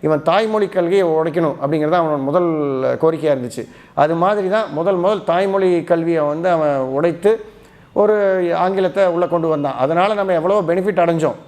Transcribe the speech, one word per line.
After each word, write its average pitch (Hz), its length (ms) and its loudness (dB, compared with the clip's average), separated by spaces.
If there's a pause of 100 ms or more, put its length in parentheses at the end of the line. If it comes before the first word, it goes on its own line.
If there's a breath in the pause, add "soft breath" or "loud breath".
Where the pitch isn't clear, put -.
இவன் 151 220 0
தாய்மொழி 208 460 0
கல்வியை 185 360 0
உடைக்கணும் 160 580 0
அப்படிங்கிறது 151 320 0
அவனோட 156 240 0
முதல் 151 300 0 (520)
கோரிக்கையா 156 360 2
இருந்துச்சு. 123 320 -8 (260 loud breath)
அது 151 200 2
மாதிரி 190 340 0
தான் 208 240 -2
முதல், 170 220 0
முதல் 190 300 0
தாய்மொழி 185 600 0
கல்வியை 165 380 0
வந்து 156 260 -2
அவன் 156 280 2
உடைத்து 165 640 0 (520 loud breath)
ஒரு 208 220 2 (420)
ஆங்கிலத்தை 185 500 0
உள்ள 175 200 0
கொண்டு 165 220 0
வந்தான். 143 280 -2
அதனால 170 380 0
நம்ம 196 180 -2
எவ்வளவோ 170 420 0
பெனிஃபிட் 185 340 0
அடைஞ்சோம் 156 260 0 (140)